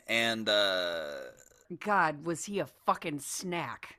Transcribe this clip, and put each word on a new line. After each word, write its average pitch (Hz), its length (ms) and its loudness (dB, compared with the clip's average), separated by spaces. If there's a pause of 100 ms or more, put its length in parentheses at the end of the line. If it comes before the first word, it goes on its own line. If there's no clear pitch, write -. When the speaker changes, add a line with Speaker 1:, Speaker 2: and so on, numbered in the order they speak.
Speaker 1:
and, 113 400 2
uh, 90 580 2 (720)
Speaker 2:
God, 160 440 2
was 165 200 -4
he 202 140 -4
a 151 80 -2
fucking 165 540 -2
snack. 165 800 -6